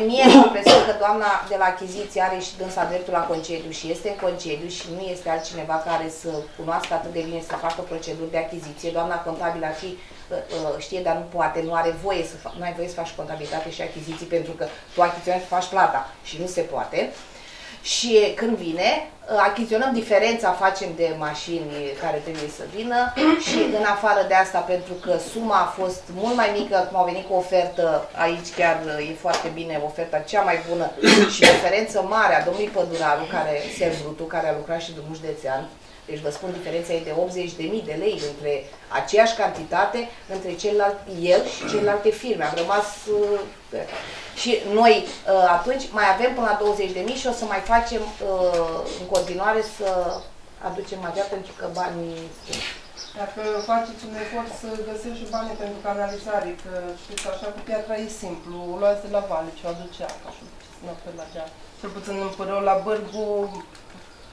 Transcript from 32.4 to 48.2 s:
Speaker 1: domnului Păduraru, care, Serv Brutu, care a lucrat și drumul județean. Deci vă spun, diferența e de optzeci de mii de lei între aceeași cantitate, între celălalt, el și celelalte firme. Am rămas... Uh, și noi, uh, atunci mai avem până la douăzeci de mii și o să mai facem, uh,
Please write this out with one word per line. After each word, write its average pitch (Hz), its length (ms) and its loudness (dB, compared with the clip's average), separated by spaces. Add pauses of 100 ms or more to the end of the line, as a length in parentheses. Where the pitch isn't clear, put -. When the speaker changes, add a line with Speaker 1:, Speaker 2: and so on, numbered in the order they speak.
Speaker 1:
domnului 202 320 0
Păduraru, 165 560 2
care, 151 300 0 (160)
Serv 160 240 0
Brutu, 156 220 -8
care 160 260 -2
a 147 100 0
lucrat 165 220 -4
și 165 120 -10
drumul 156 220 -10
județean. 147 520 -6 (440)
Deci 151 140 -6
vă 147 120 -2
spun, 185 120 -8 (100)
diferența 170 340 -4
e 160 160 -4
de 151 140 -4
optzeci 180 380 -4
de 160 120 -2
mii 220 180 -4
de 151 120 -4
lei 202 140 2 (140)
între 147 220 -4 (460)
aceeași 220 420 4
cantitate, 185 580 0 (360)
între 185 160 -6 (100)
celălalt, 208 360 2 (360)
el 196 80 8 (140)
și - 160 -6
celelalte 208 380 4 (120)
firme. 202 240 -2
Am 156 180 0
rămas... 208 240 2 (300)
Uh, 202 220 2 (1040)
și 240 100 0 (280)
noi, 226 160 10 (100)
uh, 190 400 4 (120)
atunci 269 280 0 (120)
mai 202 180 6
avem 247 220 2
până 226 140 0
la 202 120 2
douăzeci 196 340 0
de 185 100 -2
mii 254 140 -4
și 262 100 -2
o 226 100 -2
să 220 120 -4
mai 190 80 -2 (120)
facem, 233 340 4
uh, 180 720 0 (220)